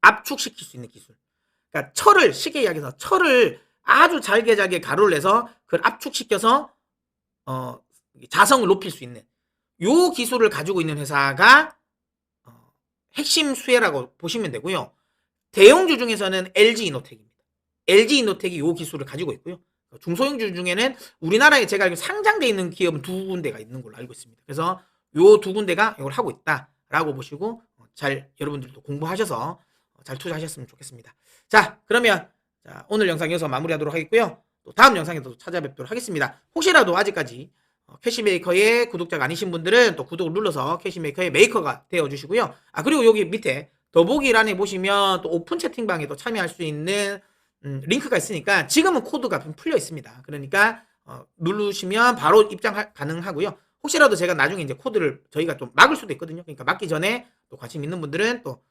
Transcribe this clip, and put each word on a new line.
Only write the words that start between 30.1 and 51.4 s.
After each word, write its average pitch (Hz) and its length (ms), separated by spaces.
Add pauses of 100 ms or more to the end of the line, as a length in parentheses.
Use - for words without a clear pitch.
투자하셨으면 156 500
좋겠습니다. - 460 (360)
자, - 360
그러면, 220 440 (360)
자, - 220
오늘 208 220
영상 160 200
여기서 165 200
마무리하도록 151 440
하겠고요. 175 480 (220)
또 - 80
다음 240 240
영상에도 151 420
찾아뵙도록 147 540
하겠습니다. 185 480 (160)
혹시라도 311 400
아직까지, 151 560 (400)
어, - 60
캐시메이커의 214 920
구독자가 165 360
아니신 170 260
분들은 185 440
또 135 100
구독을 165 280
눌러서 165 440
캐시메이커의 170 540
메이커가 170 580
되어주시고요. 151 640 (180)
아, 156 120
그리고 269 220
여기 214 200
밑에 160 440 (220)
더보기란에 220 640
보시면 190 680
또 165 80
오픈 170 300
채팅방에 190 480
또 143 80
참여할 208 320
수 165 160
있는, 190 560 (460)
음, 135 200
링크가 233 320
있으니까 170 500
지금은 320 360
코드가 240 360
좀 156 140
풀려 320 220
있습니다. 131 500
그러니까, 196 580 (200)
어, 127 220 (120)
누르시면 202 800